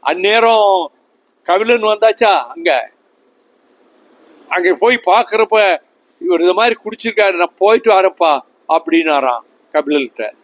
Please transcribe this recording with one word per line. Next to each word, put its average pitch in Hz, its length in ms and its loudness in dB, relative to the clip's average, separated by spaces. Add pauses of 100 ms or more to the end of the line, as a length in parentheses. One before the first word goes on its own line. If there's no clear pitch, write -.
அந்நேரம் 208 640 0 (760)
கபிலன் 220 440 0
வந்தாச்சா, 214 420 0 (220)
அங்க, 165 160 -4 (1800)
அங்க 180 140 -2 (140)
போய் 240 140 2 (100)
பாக்குறப்ப, 214 500 0 (640)
"இவர் 170 240 -2
இந்த 180 140 2
மாதிரி 226 240 0
குடிச்சிருக்காரு, 214 580 -2
நான் - 220 -4
போயிட்டு 226 300 2
வரேன்ப்பா" 185 380 2 (440)
அப்படின்னாராம் 151 680 -2 (320)
கபிலன்கிட்ட. 143 540 -4 (140)